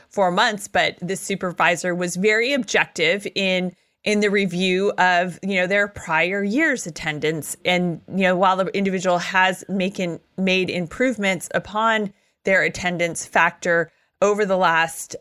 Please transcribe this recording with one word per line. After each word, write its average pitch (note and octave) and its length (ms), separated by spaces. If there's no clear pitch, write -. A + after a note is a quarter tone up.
four F#3+ 200
months, G#3 380
but - 340
this F3+ 180
supervisor F3 760
was F3 200
very G#3+ 380
objective G3 800
in, F#3 420
in G#3+ 160
the G#3 100
review F#3+ 720
of, F3+ 420
you G3 140
know, F3+ 100
their G3+ 220
prior F3+ 560
year's C4 420
attendance. D3+ 800
And, F3 420
you F#3+ 160
know, F#3 120
while F#3 200
the F#3 120
individual F#3 500
has F#3 500
making, F#3 520
made F#3 320
improvements F#3+ 840
upon G#3+ 580
their F#3+ 180
attendance E3+ 640
factor E3+ 680
over G#3 240
the F#3+ 120
last E3 640